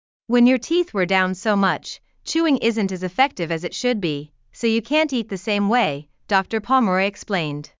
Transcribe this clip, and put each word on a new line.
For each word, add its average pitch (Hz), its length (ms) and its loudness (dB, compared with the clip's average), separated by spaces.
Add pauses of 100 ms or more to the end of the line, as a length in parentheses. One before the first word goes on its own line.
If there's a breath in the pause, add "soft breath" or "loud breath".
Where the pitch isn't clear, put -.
(280)
When 240 180 4
your 254 140 4
teeth 339 340 -2
were 185 140 0
down 185 260 0
so 208 220 0
much, 196 440 -2 (260)
chewing 330 360 2
isn't 214 300 0
as 180 100 -6
effective 185 500 -2
as 160 120 -4
it 180 100 -6
should 247 260 -2
be, 151 320 -4 (200)
so - 160 -4
you 226 140 2
can't 302 320 0
eat 226 160 -4
the 196 80 -6
same 202 300 -2
way, 180 420 -2 (180)
Doctor 202 340 0
Pomeroy 208 440 2
explained. 160 760 -4